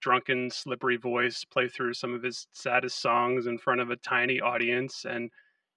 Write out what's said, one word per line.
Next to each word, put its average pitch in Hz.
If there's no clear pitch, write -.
drunken, 127
slippery 123
voice 120
play 127
through 120
some 123
of 120
his 123
saddest 123
songs 120
in 120
front 123
of 120
a 120
tiny 123
audience, 123
and 120